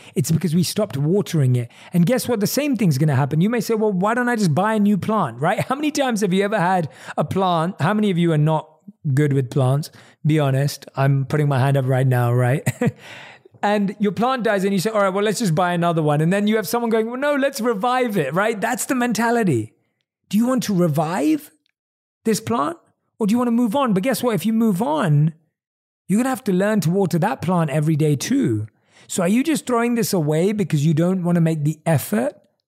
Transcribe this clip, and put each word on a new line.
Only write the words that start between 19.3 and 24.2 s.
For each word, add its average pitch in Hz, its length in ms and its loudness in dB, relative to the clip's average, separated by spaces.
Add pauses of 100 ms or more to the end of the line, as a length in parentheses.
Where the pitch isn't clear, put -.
Do 196 100 -2
you 233 80 2
want 254 180 0
to 202 100 -2
revive 175 760 0 (760)
this 214 160 0
plant 269 340 -4 (440)
or 226 60 0
do 196 60 2
you 240 60 2
want 247 100 0
to 233 60 0
move 233 200 2
on? 262 200 2
But 185 100 2
guess 262 180 -2